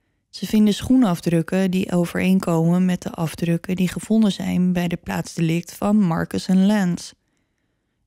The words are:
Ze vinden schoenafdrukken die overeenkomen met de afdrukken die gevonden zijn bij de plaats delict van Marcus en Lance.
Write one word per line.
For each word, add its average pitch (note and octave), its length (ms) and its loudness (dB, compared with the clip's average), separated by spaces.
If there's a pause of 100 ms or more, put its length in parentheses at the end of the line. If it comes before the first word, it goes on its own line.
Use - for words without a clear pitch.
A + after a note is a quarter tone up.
(300)
Ze - 160 -12
vinden G#3+ 280 4
schoenafdrukken F#3 1000 0
die F#3 200 -2
overeenkomen F3+ 920 2
met F3+ 160 -2
de - 100 -8
afdrukken E3+ 640 -4
die F3+ 120 0
gevonden G#3+ 440 0
zijn F3+ 420 -2
bij F3 140 -2
de E3+ 100 -4
plaats F#3 360 -8
delict E3 420 -2
van G#3 220 0
Marcus E3+ 500 -2
en F#3+ 180 4
Lance. G3 480 0 (920)